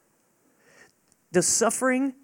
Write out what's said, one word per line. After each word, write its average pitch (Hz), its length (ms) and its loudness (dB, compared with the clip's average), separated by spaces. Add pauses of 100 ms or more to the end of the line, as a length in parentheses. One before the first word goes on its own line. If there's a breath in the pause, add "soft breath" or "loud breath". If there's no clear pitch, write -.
(1300 soft breath)
Does 175 140 2
suffering 254 680 0 (100)